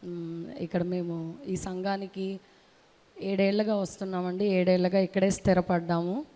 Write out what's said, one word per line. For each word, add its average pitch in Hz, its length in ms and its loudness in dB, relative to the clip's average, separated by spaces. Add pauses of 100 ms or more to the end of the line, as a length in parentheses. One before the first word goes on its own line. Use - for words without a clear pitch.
మ్, 170 360 -8 (180)
ఇక్కడ 175 220 -2
మేము 170 500 -4 (140)
ఈ 190 80 -2
సంఘానికి 190 840 -6 (840)
ఏడేళ్లుగా 196 540 2
వస్తున్నామండి. 185 720 -2
ఏడేళ్లుగా 185 540 4
ఇక్కడే 190 300 2
స్థిరపడ్డాము. 175 960 2 (120)